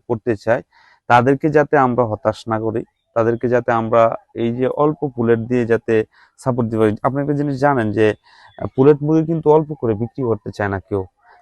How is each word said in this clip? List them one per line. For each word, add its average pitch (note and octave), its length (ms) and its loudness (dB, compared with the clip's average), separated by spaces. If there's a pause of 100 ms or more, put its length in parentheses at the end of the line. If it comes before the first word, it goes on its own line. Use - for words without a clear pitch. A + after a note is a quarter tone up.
করতে A#2 280 -4
চায়, A#2+ 260 -2 (440)
তাদেরকে C3 440 2
যাতে D3 260 2
আমরা B2+ 280 2
হতাশ G#2+ 440 -4
না A2 120 -2
করি, A2 240 -6 (300)
তাদেরকে A#2 340 0
যাতে A#2+ 240 0
আমরা A2+ 440 2 (180)
এই A#2 220 -4
যে B2+ 100 -2
অল্প D3 420 -2
পুলেট A#2 300 0
দিয়ে A#2+ 280 -2
যাতে A2 380 0 (340)
সাপোর্ট A#2+ 320 -2
দিতে A2+ 80 -2
পারি। G#2+ 240 2
আপনি C3+ 180 -2
একটা C#3+ 120 -2
জিনিস C#3+ 280 -4
জানেন C3 320 0
যে, G#2+ 220 2 (440)
আহ, - 80 -6 (100)
পুলেট C#3 260 4
মুরগি D#3+ 240 0
কিন্তু D#3 240 -2
অল্প D3+ 240 0
করে A#2 200 -2
বিক্রি A#2 300 -6
করতে A2 300 -4
চায় G2+ 140 -4
না G2 120 -4
কেউ, F#2+ 260 -6 (360)